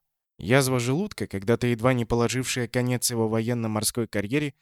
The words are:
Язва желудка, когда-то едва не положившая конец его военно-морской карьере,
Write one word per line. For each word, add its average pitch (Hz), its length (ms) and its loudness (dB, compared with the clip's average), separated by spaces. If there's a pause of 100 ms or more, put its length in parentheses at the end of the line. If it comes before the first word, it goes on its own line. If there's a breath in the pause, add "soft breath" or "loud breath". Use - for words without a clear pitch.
(380)
Язва 131 420 2
желудка, 131 480 -2
когда-то 113 400 0
едва 120 260 2
не 120 120 0
положившая 120 600 0
конец 123 440 0
его 113 180 0
военно-морской 113 800 -2
карьере, 131 540 -2